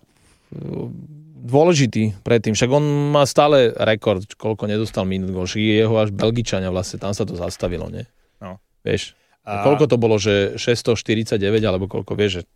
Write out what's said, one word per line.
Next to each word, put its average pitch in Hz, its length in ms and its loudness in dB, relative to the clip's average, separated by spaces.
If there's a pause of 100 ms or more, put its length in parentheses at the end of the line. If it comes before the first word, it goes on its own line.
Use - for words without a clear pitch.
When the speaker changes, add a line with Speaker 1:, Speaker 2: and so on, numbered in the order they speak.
(480)
Speaker 1:
e, 147 100 -16 (840)
dôležitý 123 800 2
predtým. 113 340 2
Však 120 180 0
on 147 120 4 (280)
má 147 120 4
stále 143 520 4
rekord, 107 560 0
koľko 110 340 -6
nedostal 107 380 -2
minút 95 260 -4
gól. 92 160 -4
Však 107 160 -4
jeho 110 340 4
až 107 160 2
Belgičania 107 580 -2
vlastne, 92 280 -4
tam 95 140 -6
sa 104 100 -4
to 90 120 -6
zastavilo, 87 540 -6
nie? 85 180 -12 (320)
Speaker 2:
No. 95 200 -16 (240)
Speaker 1:
Vieš, 98 320 -4 (300)
Speaker 2:
A 101 180 -6
Speaker 1:
koľko 143 260 2
to 120 80 -2
bolo, 113 220 4
že 101 400 0
šesťsto 117 400 0
štyridsaťdeväť 110 680 0
alebo 95 220 0
koľko, - 320 -8
vieš, 104 160 2
že 107 100 -8 (120)